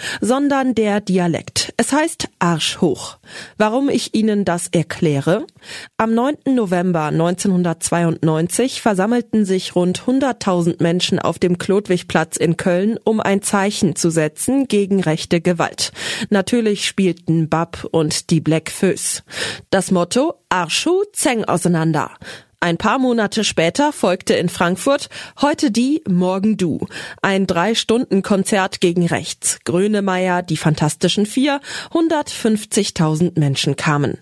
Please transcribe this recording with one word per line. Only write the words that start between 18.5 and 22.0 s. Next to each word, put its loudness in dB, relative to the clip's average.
Föß. -2
Das 2
Motto: 0
Arschhu, 0
Zeng 0
auseinander. 2